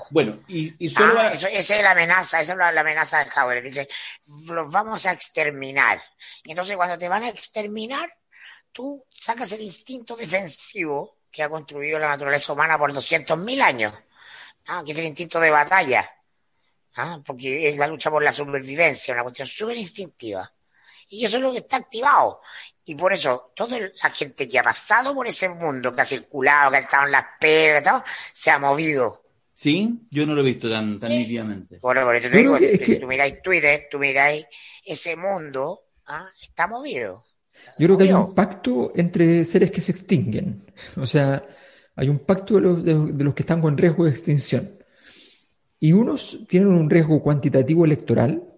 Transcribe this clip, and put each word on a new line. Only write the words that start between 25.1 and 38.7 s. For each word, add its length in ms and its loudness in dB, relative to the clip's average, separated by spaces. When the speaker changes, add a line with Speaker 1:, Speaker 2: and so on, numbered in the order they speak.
Speaker 2:
por 140 -6
ese 200 -4
mundo, 460 -4
que 60 0
ha 40 0
circulado, 680 2
que 60 4
ha 20 2
estado 260 2
en 60 -2
las 120 4
pegas, 320 4
que 40 4
ha 40 4
estado, 260 2
se 180 0
ha 80 4
movido. 640 0
Speaker 1:
Sí, 560 0
yo 160 -2
no 80 -2
lo 60 2
he 60 2
visto 220 -2
tan, 300 -2
tan 120 -6
Speaker 2:
Sí. 80 0
Speaker 1:
nítidamente. 600 -6
Speaker 2:
Bueno, 240 2
por 120 4
eso 140 -2
te 40 4
Speaker 3:
Yo 60 10
creo 20 10
Speaker 2:
digo, 160 4
Speaker 3:
que 140 6
es 80 4
Speaker 2:
si 60 -4
Speaker 3:
que 100 4
Speaker 2:
tú 100 -8
miráis 360 -2
Twitter, 460 0
tú 120 -8
miráis 460 0
ese 300 -8
mundo, 680 -6
ah, 200 -12
está 240 -4
movido. 560 -8
Speaker 3:
Yo 80 6
creo 120 8
que 60 8
hay 80 6
Speaker 2:
Movido. 160 4
Speaker 3:
un 60 -16
pacto 640 -2